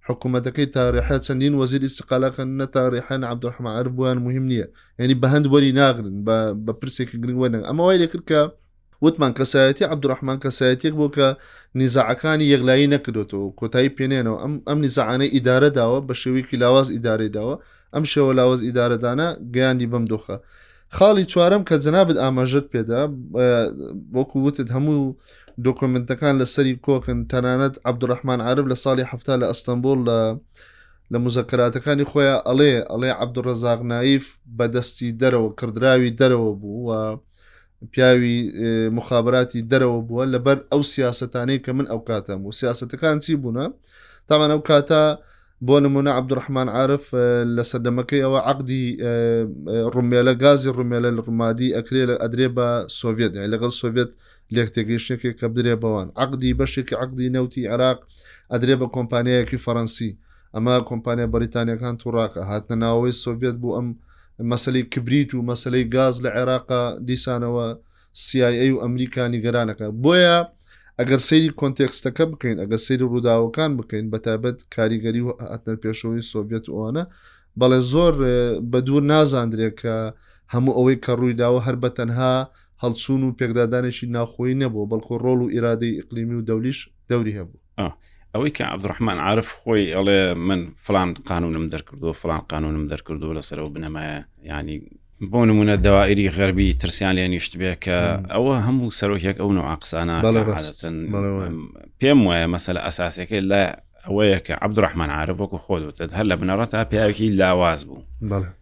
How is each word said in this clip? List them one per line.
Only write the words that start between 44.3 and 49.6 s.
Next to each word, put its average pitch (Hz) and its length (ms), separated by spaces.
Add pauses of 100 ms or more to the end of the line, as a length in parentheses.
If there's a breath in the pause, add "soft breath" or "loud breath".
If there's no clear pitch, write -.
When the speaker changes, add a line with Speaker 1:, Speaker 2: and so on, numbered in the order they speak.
Speaker 1:
تاوان 151 200
ئەو 151 120
کاتە 151 400 (600 soft breath)
بۆ 131 160
نمونە 139 320
عەبدوڕەحمان 131 580
عارف، 135 380
ئێ، 123 200 (180)
لە 117 200
سەردەمەکەی 123 580
ئەوە 135 180
عەقدی، 131 500
ئێ، 117 160 (560)